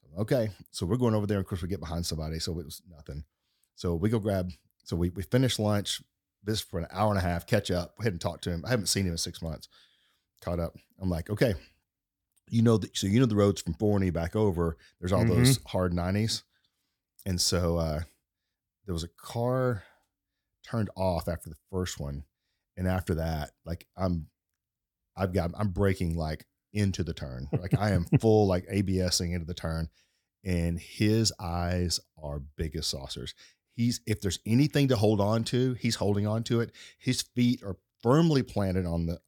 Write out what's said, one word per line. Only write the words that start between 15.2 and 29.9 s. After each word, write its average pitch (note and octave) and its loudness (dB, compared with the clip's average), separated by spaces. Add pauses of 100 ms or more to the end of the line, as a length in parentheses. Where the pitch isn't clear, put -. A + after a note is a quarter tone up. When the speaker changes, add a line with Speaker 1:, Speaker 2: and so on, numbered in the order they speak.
Speaker 1:
those A#2+ 6
Speaker 2:
Mm-hmm. - -16
Speaker 1:
hard F2+ 0
nineties." F#2+ 0 (840)
And F2+ -2
so, E2+ 2
uh, D#2 0 (840)
there G2 -8
was D#2+ -4
a F2 -14
car B2 -2 (800)
turned A2 -2
off F#2 0
after - -6
the D#2+ -16 (140)
first F2+ -4
one. C#2+ -6 (520)
And F#2 -2
after F#2 0
that, D#2+ -4 (120)
like, E2+ -10 (100)
I'm, F2 -2 (920)
I've F#2 -2
got, F2 0
I'm G#2 -2
braking, F#2 2
like, D#2 -4 (260)
into G2 0
the D#2+ -4
turn. C2 -10
Like, - 0
I G#2 2
am E2+ 2
Speaker 2:
<laughs> - 2
Speaker 1:
full, G#2+ 6
like, F2+ 0
A G2 0
B F#2 0
S-ing F2 -2
into E2+ -6
the F2 -8
turn. E2 -6 (560)